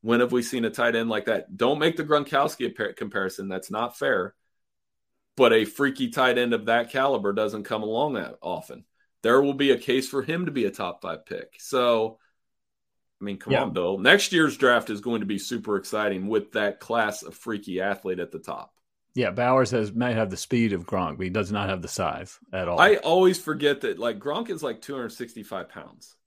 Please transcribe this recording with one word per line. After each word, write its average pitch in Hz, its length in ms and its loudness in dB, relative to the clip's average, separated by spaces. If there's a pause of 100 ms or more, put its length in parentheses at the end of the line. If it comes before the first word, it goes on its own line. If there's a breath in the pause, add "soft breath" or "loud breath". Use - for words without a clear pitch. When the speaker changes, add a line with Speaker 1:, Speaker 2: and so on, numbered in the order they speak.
Speaker 1:
When 117 180 4
have 123 120 4
we 123 120 2
seen 117 220 -2
a 110 40 0
tight 117 260 0
end 113 140 0
like 107 160 -2
that? 98 320 -4
Don't 139 220 2
make 160 180 2
the 156 60 -4
Gronkowski 147 680 0
appa-, 104 220 -6
comparison. 98 560 -6
That's 95 220 -8
not 113 260 -6
fair. 104 380 -2 (1000)
But 117 180 8
a 110 120 6
freaky 135 440 -2
tight 123 280 2
end 120 160 2
of 104 140 -2
that 117 240 2
caliber 131 420 0
doesn't 107 300 -2
come 110 180 -4
along 117 320 -2
that 78 300 -8
often. 80 420 -8 (380)
There 120 160 6
will 143 140 2
be 139 160 2
a 120 80 6
case 131 320 0
for 135 140 -4
him 170 240 -4
to 151 40 -6
be 123 140 -2
a 98 60 0
top 90 320 -8
five 82 240 -10
pick. - 320 -12
So, 117 580 0 (1040)
I - 20 -12
mean, 101 140 -8
come 139 160 -4
Speaker 2:
Yeah. 131 80 2
Speaker 1:
on, 104 120 -4
Bill. 92 260 -2
Next 175 340 4
year's 156 240 2
draft 120 320 4
is 104 120 -6
going 117 180 -2
to 101 80 -4
be 104 100 -2
super 104 400 -4
exciting 101 480 -2
with 104 280 -2
that 104 260 -2
class 110 420 -2
of - 140 -16
freaky 98 460 -6
athlete 98 380 -4
at 85 120 -8
the 80 80 -10
top. - 340 -12 (400)
Speaker 2:
Yeah, 120 160 0
Bowers 123 400 2
has, 110 240 0
may 120 200 0
have 110 180 0
the - 60 -6
speed 117 360 0
of 87 140 -4
Gronk, 87 300 -2
but 92 80 -4
he 90 40 -4
does 98 220 -2
not 101 180 -2
have 92 140 -4
the - 40 -10
size - 520 -4 (120)
at 92 160 -4
all. 87 120 0
Speaker 1:
I 196 160 8
always 180 440 4
forget 143 420 0
that, 107 180 -4
like, 113 180 -4
Gronk 156 320 -6
is, 160 140 -8
like, 117 180 -6
two 143 140 -10
hundred 120 140 -6
sixty-five 110 600 -12
pounds. - 460 -20 (120)